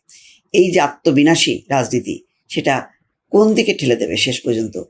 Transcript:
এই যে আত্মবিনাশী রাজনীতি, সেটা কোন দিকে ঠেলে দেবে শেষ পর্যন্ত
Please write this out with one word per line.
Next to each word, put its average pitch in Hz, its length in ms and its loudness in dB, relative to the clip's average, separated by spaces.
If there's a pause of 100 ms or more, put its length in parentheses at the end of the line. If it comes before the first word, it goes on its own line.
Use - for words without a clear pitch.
(540)
এই 185 180 4
যে 175 100 2
আত্মবিনাশী 143 880 0
রাজনীতি, 123 460 -2 (340)
সেটা 143 380 -2 (440)
কোন 214 220 4
দিকে 208 260 0
ঠেলে 123 160 0
দেবে 104 220 -4
শেষ - 240 -4
পর্যন্ত 113 480 -4